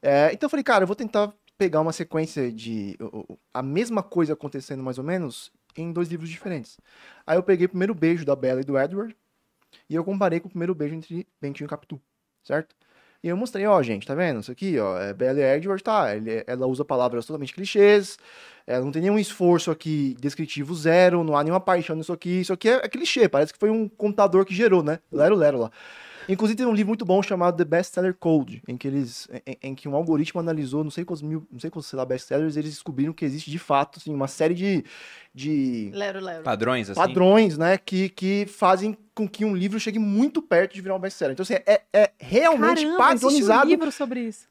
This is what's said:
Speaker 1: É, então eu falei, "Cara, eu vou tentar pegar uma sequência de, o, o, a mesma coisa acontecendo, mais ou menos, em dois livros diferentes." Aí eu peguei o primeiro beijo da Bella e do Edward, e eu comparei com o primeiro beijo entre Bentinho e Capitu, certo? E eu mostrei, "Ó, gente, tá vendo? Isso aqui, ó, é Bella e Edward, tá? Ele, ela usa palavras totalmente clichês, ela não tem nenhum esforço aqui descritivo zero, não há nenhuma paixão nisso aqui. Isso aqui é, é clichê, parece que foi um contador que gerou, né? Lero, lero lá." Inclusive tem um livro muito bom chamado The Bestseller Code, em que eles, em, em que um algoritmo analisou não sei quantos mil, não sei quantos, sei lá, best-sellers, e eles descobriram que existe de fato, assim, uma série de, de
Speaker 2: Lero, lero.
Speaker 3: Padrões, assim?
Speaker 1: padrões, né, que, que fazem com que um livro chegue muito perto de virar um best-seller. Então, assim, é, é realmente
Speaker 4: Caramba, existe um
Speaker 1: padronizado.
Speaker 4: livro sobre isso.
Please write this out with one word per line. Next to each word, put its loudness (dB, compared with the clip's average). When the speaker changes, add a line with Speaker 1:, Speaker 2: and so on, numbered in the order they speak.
Speaker 1:
É, 4
então -4
eu -2
falei, -2
"Cara, 4
eu 0
vou -2
tentar -2
pegar 0
uma 0
sequência -6
de, -8
o, -14
o, -20
a -6
mesma -4
coisa -2
acontecendo, -10
mais -6
ou -10
menos, -6
em -8
dois -4
livros -8
diferentes." -12
Aí 2
eu 0
peguei 2
o 2
primeiro -2
beijo 0
da 2
Bella -2
e -6
do -2
Edward, -2
e -4
eu 0
comparei 0
com -16
o -16
primeiro -4
beijo -4
entre -10
Bentinho -10
e -12
Capitu, -12
certo? -6
E -6
eu -2
mostrei, -4
"Ó, 6
gente, -4
tá -6
vendo? -2
Isso -12
aqui, -4
ó, 0
é -6
Bella 0
e 4
Edward, -4
tá? 0
Ele, -6
ela -4
usa -2
palavras -2
totalmente -10
clichês, 4
ela -2
não -6
tem -4
nenhum 2
esforço 2
aqui -2
descritivo -6
zero, 4
não 0
há 2
nenhuma 0
paixão 0
nisso -6
aqui. -2
Isso -2
aqui 0
é, 6
é -6
clichê, 2
parece 2
que -20
foi 2
um -2
contador 2
que -8
gerou, 4
né? -2
Lero, 4
lero 4
lá." -2
Inclusive 0
tem 0
um 2
livro 2
muito -2
bom 4
chamado 0
The 0
Bestseller -2
Code, 0
em -10
que -8
eles, -6
em, -12
em -10
que -14
um -6
algoritmo -2
analisou -4
não -6
sei -10
quantos -10
mil, -8
não -18
sei -10
quantos, -14
sei -10
lá, -2
best-sellers, -2
e -2
eles -6
descobriram -4
que -8
existe -6
de -6
fato, -2
assim, -12
uma -2
série 0
de, 0
de -4
Speaker 2:
Lero, -6
lero. -10
Speaker 3:
Padrões, -2
assim? -6
Speaker 1:
padrões, 4
né, 4
que, -2
que -2
fazem 2
com -4
que -4
um 0
livro -2
chegue -4
muito 2
perto 2
de -14
virar -4
um -4
best-seller. -4
Então, -6
assim, -4
é, 4
é 6
realmente 4
Speaker 4:
Caramba, 4
existe 0
um 0
Speaker 1:
padronizado. 4
Speaker 4:
livro 4
sobre -6
isso. -10